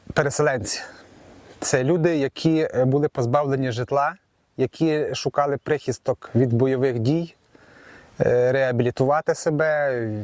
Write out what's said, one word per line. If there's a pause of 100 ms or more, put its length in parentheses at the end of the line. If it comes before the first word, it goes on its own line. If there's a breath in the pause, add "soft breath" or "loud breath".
(140)
переселенці. (800 loud breath)
Це
люди,
які,
е,
були
позбавлені
житла, (420)
які
шукали
прихисток
від
бойових
дій, (840 loud breath)
е,
реабілітувати
себе, (240)